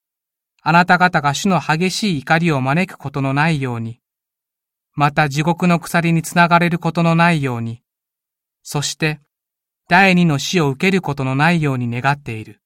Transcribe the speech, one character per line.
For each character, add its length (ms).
あ 100
な 140
た 120
方 220
が 140
主 140
の 120
激 300
し 260
い 20
怒 200
り 140
を 80
招 340
く 40
こ 120
と 120
の 100
な 180
い 120
よ 140
う 40
に、 200
ま 180
た 160
地 140
獄 240
の 140
鎖 320
に 100
つ 120
な 140
が 100
れ 100
る 100
こ 140
と 100
の 120
な 180
い 100
よ 140
う 60
に、 200
そ 200
し 140
て 240
第 260
二 120
の 120
死 220
を 80
受 180
け 40
る 100
こ 140
と 100
の 100
な 180
い 100
よ 120
う 40
に 100
願 240
っ 60
て 140
い 120
る。 220